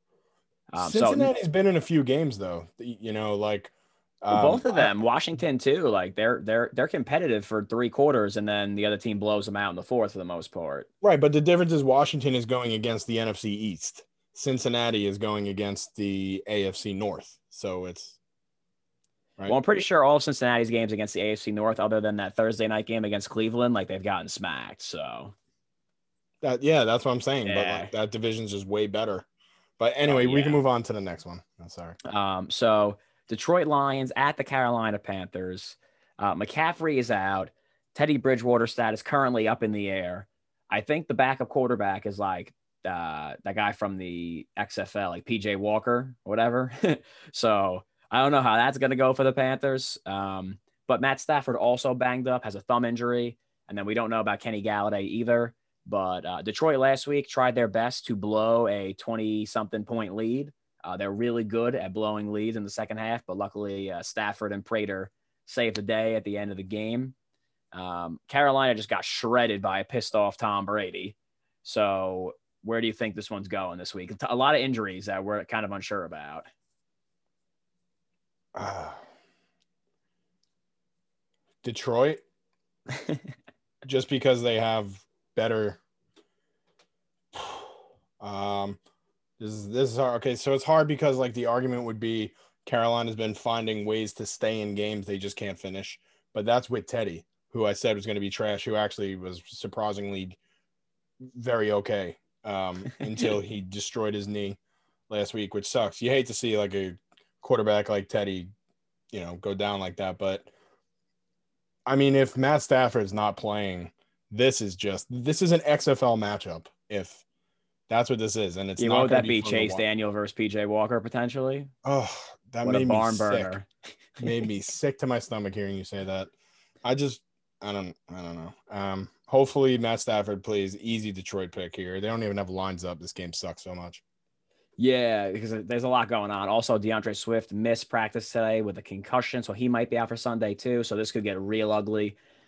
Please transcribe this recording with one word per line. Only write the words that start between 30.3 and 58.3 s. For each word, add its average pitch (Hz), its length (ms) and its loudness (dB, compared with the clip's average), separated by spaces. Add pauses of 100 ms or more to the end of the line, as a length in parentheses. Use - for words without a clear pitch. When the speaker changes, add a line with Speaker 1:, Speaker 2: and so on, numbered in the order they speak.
Speaker 2:
we 139 100 6
can 147 100 2
Speaker 1:
yeah. 147 60 6
Speaker 2:
move 135 100 6
on 120 160 4
to 117 100 -4
the 104 80 -4
next 87 240 -8
one. 90 180 -14 (180)
I'm 85 60 -18
sorry. 85 280 -16 (100)
Speaker 1:
Um, 98 440 -2
so 107 480 4 (300)
Detroit 170 400 2
Lions 135 480 2
at 139 220 2
the 135 80 -2
Carolina 120 540 0
Panthers. 92 760 -8 (420)
Uh, 95 160 2
McCaffrey 156 600 0
is 120 160 2
out. 95 380 0 (440)
Teddy 151 220 2
Bridgewater 120 520 4
status 110 360 -2
currently 123 460 2
up 110 140 0
in 107 100 0
the 101 160 -4
air. 92 400 -6 (400)
I 104 100 2
think 151 300 -2
the 147 40 -2
backup 131 360 2
quarterback 107 560 0
is, 101 120 -6
like, 95 360 -4 (320)
uh, 80 580 -6
that 98 120 -6
guy 104 180 2
from 101 240 -4
the 85 580 -8
X 104 220 -6
F 95 180 -6
L, 101 140 -2
like, 87 160 -10
P 120 140 0
J 101 180 -2
Walker 120 640 0
or 98 60 -10
whatever. 120 420 2 (100)
<laughs> 170 220 2 (300)
So 98 500 2 (260)
I 123 120 4
don't 139 100 6
know 143 100 6
how 117 140 6
that's 131 220 4
gonna 131 180 2
go 131 180 6
for 135 120 2
the 131 80 6
Panthers. 131 720 0
Um, 95 540 -6 (280)
but 123 140 4
Matt 135 180 2
Stafford 139 380 0
also 123 360 2
banged 123 360 0
up, 127 160 0
has 104 100 -6
a 95 60 -10
thumb 120 240 2
injury. 120 520 -2 (300)
And 101 100 -10
then 101 80 -4
we 107 80 -2
don't 113 160 0
know 113 120 0
about 104 180 -2
Kenny 107 240 -4
Galladay 104 400 0
either. 117 500 0 (340)
But, 92 380 -2
uh, 85 160 -6
Detroit 135 380 2
last 135 260 4
week 143 240 0
tried 127 240 2
their 117 140 4
best 113 400 -2
to 113 80 -2
blow 110 520 2